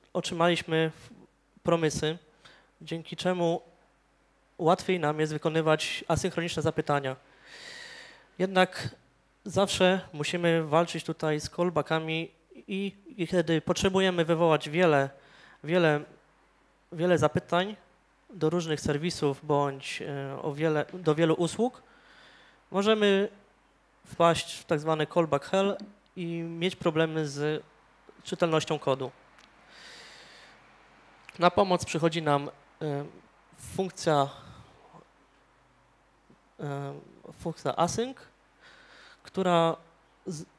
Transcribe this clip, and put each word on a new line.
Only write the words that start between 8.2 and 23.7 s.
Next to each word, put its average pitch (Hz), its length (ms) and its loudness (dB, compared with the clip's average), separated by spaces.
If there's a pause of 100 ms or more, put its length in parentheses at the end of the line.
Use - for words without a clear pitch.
Jednak 185 500 0 (560)
zawsze 190 560 2 (120)
musimy 165 500 0
walczyć 160 400 0
tutaj 156 360 -4
z - 100 -10
callbackami 160 800 -2 (240)
i, 196 400 -8 (220)
i 175 100 -4
kiedy 165 340 2
potrzebujemy 185 640 2
wywołać 160 440 2
wiele, 147 400 4 (540)
wiele, 156 400 2 (880)
wiele 175 260 2
zapytań 175 580 0 (540)
do 160 200 -2
różnych 160 320 -2
serwisów 147 640 -2
bądź, 143 560 -2
e, 139 400 -8
o 156 120 -4
wiele, 151 400 0
do 165 220 0
wielu 160 180 4
usług, 190 500 -2 (880)
możemy 202 580 4 (760)